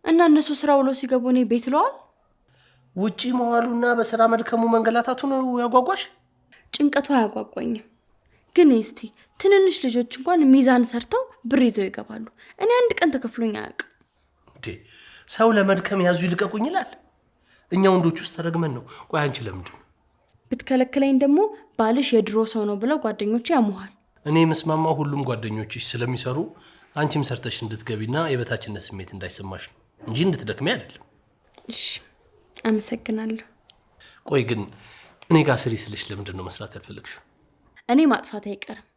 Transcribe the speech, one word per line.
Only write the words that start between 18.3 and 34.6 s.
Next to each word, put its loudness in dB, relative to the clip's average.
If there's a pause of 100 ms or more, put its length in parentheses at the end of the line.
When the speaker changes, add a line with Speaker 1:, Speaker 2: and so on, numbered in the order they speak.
Speaker 2:
ተረግመን -4
ነው። -12 (200)
ቆይ፣ -4
አንቺ -2
ለምንድን -12
ነው? -20 (720)
Speaker 1:
ብትከለክለኝ 0
ደግሞ 4 (360)
ባልሽ 2
የድሮ 2
ሰው -4
ነው -2
ብለው -2
ጓደኞቼ -4
ያሙሃል። 0 (340)
Speaker 2:
እኔ 2
የምስማማው 2
ሁሉም -4
ጓደኞችሽ -6
ስለሚሰሩ -4 (580)
አንቺም -2
ሰርተሽ -8
እንድትገቢና -6 (120)
የበታችነት -6
ስሜት -14
እንዳይሰማሽ -12
ነው -20 (220)
እንጂ -8
እንድትደክሜ -2
አይደለም። -8 (640)
Speaker 1:
እሺ፣ -6 (760)
አመሰግናለሁ። -4 (800)
Speaker 2:
ቆይ 0
ግን -4 (680)